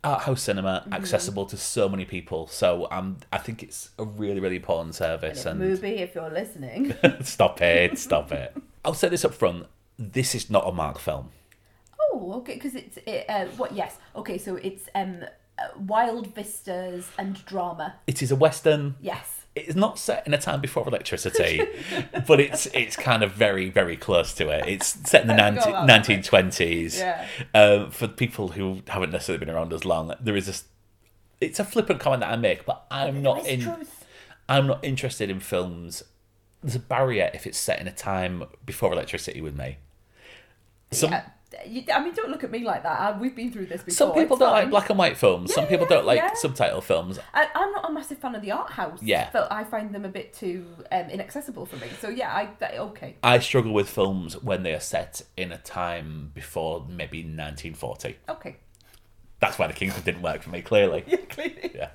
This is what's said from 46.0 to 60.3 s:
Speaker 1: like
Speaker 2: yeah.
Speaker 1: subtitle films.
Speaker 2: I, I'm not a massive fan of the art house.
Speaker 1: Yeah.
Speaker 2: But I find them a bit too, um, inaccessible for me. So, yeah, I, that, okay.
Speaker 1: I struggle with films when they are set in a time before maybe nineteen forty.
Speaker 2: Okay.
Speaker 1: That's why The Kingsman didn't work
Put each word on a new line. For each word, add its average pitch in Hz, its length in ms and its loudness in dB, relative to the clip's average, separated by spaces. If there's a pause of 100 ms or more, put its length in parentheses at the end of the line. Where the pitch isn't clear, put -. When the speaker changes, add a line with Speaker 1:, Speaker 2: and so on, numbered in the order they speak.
Speaker 1:
like 240 100 6
Speaker 2:
yeah. 370 160 2
Speaker 1:
subtitle 127 480 0
films. 87 380 0 (120)
Speaker 2:
I, 311 220 2
I'm 392 200 0
not - 140 -6
a 311 60 -4
massive 302 240 -10
fan 247 160 -8
of 208 80 -10
the 202 100 -8
art - 200 -4
house. 185 320 -6
Speaker 1:
Yeah. - 280 2
Speaker 2:
But - 200 0
I 214 120 -4
find 214 300 -8
them 202 100 -8
a 190 60 -8
bit 190 240 -12
too, 180 320 -8 (260)
um, 170 200 -2
inaccessible 254 560 -10
for - 80 -16
me. 113 120 -10 (140)
So, 214 80 -8
yeah, 233 260 6
I, 208 220 2
that, - 220 -2
okay. - 420 -8
Speaker 1:
I 123 160 10
struggle 120 340 2
with 101 160 4
films 95 540 0
when 92 220 -2
they 82 100 0
are 76 60 -4
set - 420 -6 (160)
in 90 140 -6
a 82 80 -14
time 78 760 -8
before 80 560 -6
maybe 82 320 -10
nineteen 78 540 -10
forty. - 420 -10 (100)
Speaker 2:
Okay. - 280 -12 (840)
Speaker 1:
That's 101 200 0
why 82 80 2
The 78 60 -8
Kingsman 95 300 -4
didn't 87 200 -4
work 78 180 -4